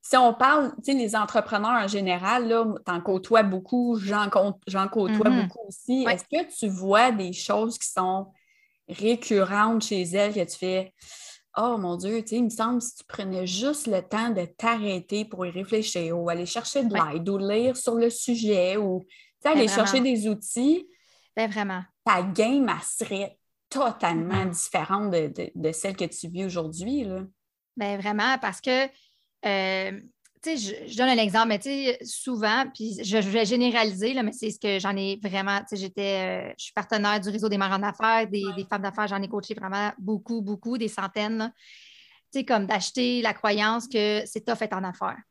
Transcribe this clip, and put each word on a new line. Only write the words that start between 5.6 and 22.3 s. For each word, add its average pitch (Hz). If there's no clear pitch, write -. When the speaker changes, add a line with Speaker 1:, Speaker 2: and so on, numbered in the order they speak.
Speaker 1:
aussi. 247
Speaker 2:
Ouais. 233
Speaker 1:
Est-ce -
que -
tu 220
vois 196
des 190
choses 214
qui -
sont 190
récurrentes 208
chez 190
elles 202
que 180
tu -
fais, « 190
Oh 233
mon 175
Dieu, 202
tu 226
sais, 220
il 247
me 214
semble 226
si -
tu -
prenais 185
juste 240
le 190
temps 220
de 190
t'arrêter 208
pour 185
y 175
réfléchir 180
ou 170
aller 170
chercher 233
de 220
Speaker 2:
Ouais. 160
Speaker 1:
l'aide 170
ou 196
lire 220
sur 233
le 233
sujet 208
ou, 190
tu -
sais, 285
Speaker 2:
Ben, -
Speaker 1:
aller 269
Speaker 2:
vraiment. 202
Speaker 1:
chercher 262
des 233
outils. » 254
Speaker 2:
Ben, 220
vraiment. 196
Speaker 1:
Ta 190
game, 226